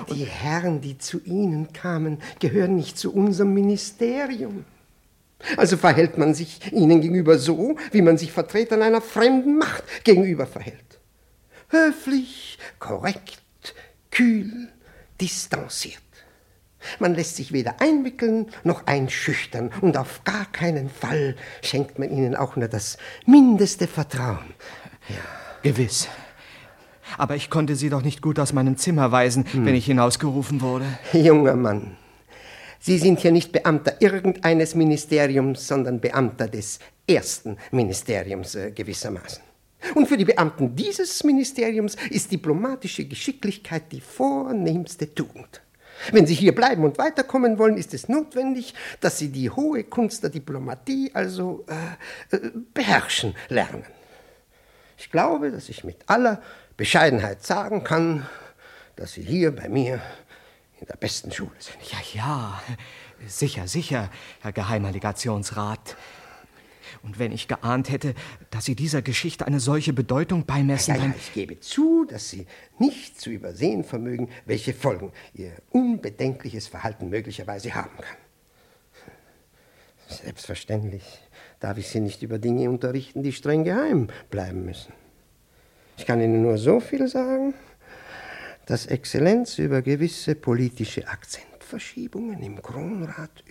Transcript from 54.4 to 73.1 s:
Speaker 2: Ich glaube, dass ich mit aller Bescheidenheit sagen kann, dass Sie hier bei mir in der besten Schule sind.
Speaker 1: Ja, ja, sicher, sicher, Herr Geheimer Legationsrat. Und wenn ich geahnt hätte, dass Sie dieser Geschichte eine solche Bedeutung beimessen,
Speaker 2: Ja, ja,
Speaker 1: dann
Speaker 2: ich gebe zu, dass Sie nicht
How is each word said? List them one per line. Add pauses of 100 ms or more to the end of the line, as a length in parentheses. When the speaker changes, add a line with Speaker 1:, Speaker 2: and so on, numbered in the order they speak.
Speaker 2:
Ich
glaube,
dass
ich
mit (100)
aller (340)
Bescheidenheit
sagen
kann, (720)
dass
Sie
hier
bei
mir (800)
in
der
besten
Schule
sind. (160)
Speaker 1:
Ja, (140)
ja, (640)
sicher,
sicher, (300)
Herr
Geheimer
Legationsrat. (1080)
Und
wenn
ich
geahnt
hätte, (360)
dass
Sie
dieser
Geschichte
eine
solche
Bedeutung
beimessen,
Speaker 2:
Ja,
ja,
Speaker 1:
dann
Speaker 2:
ich
gebe
zu,
dass
Sie (320)
nicht